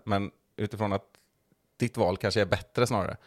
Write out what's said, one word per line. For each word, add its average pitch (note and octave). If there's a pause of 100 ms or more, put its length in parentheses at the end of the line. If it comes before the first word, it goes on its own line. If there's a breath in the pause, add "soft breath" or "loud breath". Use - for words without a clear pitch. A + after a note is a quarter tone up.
men G2+ (260)
utifrån G#2
att G2 (720)
ditt A#2+
val F#2+
kanske G#2+
är G2
bättre A2
snarare, A2+ (100)